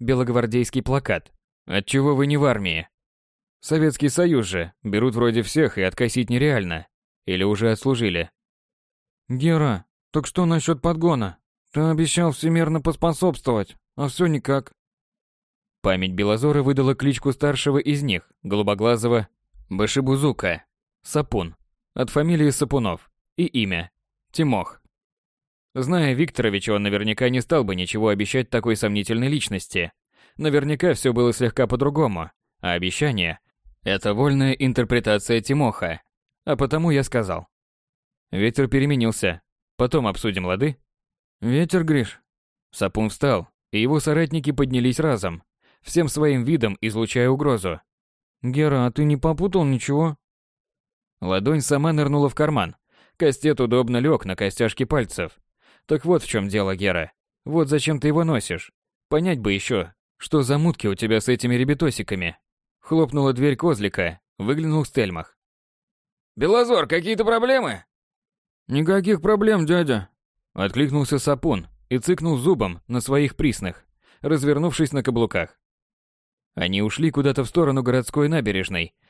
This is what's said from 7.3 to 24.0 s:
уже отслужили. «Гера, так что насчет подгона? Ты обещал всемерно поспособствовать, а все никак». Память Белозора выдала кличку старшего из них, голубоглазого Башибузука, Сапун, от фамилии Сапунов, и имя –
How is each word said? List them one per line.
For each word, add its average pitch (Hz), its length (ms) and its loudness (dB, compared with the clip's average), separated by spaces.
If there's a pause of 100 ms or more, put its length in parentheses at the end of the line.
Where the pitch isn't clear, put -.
уже 104 280 2
отслужили. 110 600 -2 (1000)
«Гера, 139 580 0 (260)
так 147 140 -2
что - 180 -2
насчет 165 380 0
подгона? 160 560 0 (380)
Ты 147 60 2
обещал 160 500 2
всемерно 160 480 0
поспособствовать, 151 960 -2 (200)
а 143 120 -4
все 175 180 0
никак». 139 460 -2 (1080)
Память 95 300 0
Белозора 110 500 2
выдала 135 320 2
кличку 139 380 -2
старшего 139 440 0
из 143 260 0
них, 101 300 -4 (100)
голубоглазого 104 880 0 (400)
Башибузука, 127 960 0 (380)
Сапун, 95 520 -4 (380)
от 127 160 -4
фамилии 151 400 2
Сапунов, 123 640 -2 (260)
и 175 80 0
имя – 95 460 -2 (420)